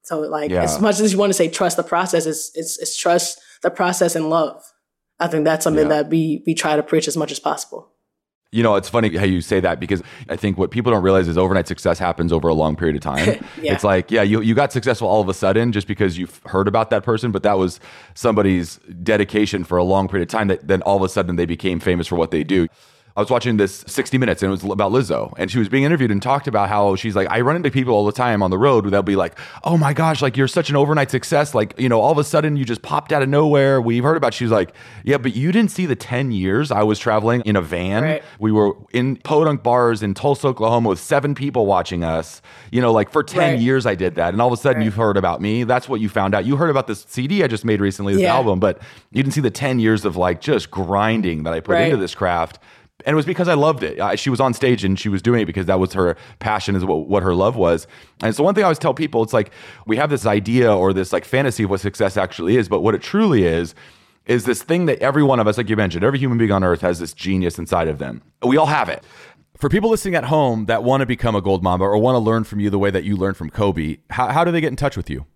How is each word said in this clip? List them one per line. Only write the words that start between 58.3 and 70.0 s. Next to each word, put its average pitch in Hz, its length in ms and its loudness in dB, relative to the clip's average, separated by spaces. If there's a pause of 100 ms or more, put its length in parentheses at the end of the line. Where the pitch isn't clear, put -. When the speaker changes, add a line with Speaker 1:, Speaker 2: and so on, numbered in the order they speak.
Speaker 2:
so 143 100 0
one 190 100 2
thing 208 80 2
I 190 40 2
always 160 120 2
tell 160 160 0
people, 143 300 -2
it's - 80 -6
like, 110 180 0 (360)
we 110 100 0
have 147 120 0
this 123 160 -2
idea 110 480 2
or 95 200 4
this, 92 200 -2
like, 90 120 -2
fantasy 127 400 -2
of 95 60 -4
what 98 100 -2
success 98 360 -2
actually 95 400 0
is, 101 120 0
but 92 120 0
what 104 140 2
it 87 80 -4
truly 180 420 2
is, 85 300 0 (520)
is 117 180 0
this 120 180 -2
thing 165 240 -2
that 143 140 0
every 139 240 2
one 131 160 4
of 107 80 2
us, 107 100 0
like 107 100 -4
you 110 80 0
mentioned, 90 280 0
every 135 140 2
human 123 200 0
being 107 140 2
on 95 100 2
earth 87 200 2
has 90 180 0
this 80 120 -8
genius 92 460 -2
inside 85 300 -2
of 76 100 -6
them. 62 240 -10 (220)
We 131 120 2
all 156 100 4
have 139 220 0
it. 69 140 -8 (560)
For 143 100 -4
people 208 220 0
listening 196 240 -2